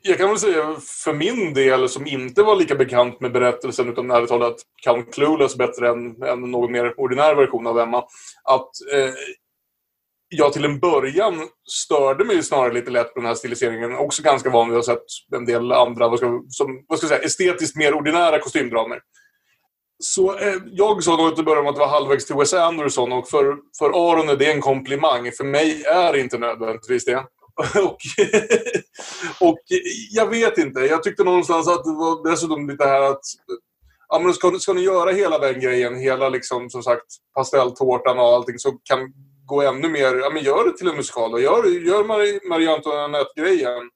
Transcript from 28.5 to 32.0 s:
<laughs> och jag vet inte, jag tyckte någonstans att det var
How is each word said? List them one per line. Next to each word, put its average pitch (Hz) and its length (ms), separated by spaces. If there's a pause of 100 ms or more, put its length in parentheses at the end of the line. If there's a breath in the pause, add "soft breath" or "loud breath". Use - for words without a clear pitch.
<laughs> 170 100
och 160 100 (520)
jag 214 160
vet 226 300
inte, 135 220
jag 156 240
tyckte 202 200
någonstans 175 440
att 175 160
det 160 80
var 160 400